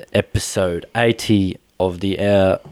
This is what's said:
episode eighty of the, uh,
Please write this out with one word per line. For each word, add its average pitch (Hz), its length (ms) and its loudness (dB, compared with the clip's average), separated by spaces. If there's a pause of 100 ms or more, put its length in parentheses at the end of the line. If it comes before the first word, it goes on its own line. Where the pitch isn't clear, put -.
(140)
episode 92 720 -2 (100)
eighty 110 640 0 (220)
of 90 200 -2
the, 98 200 -4
uh, 190 380 4 (140)